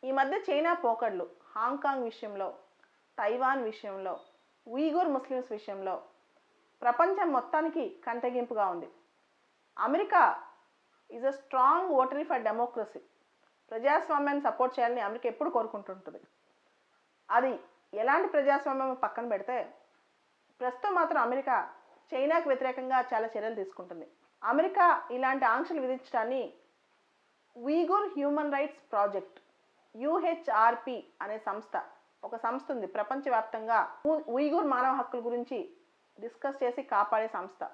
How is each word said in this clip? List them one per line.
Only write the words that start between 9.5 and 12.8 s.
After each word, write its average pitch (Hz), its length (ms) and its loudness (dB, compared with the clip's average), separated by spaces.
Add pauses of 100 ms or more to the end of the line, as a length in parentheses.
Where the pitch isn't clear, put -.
అమెరికా 359 440 4 (880)
is 233 140 -12
a 269 100 0
strong 269 460 4 (100)
votary 277 340 2
for 294 200 0
democracy. 220 580 -4 (680)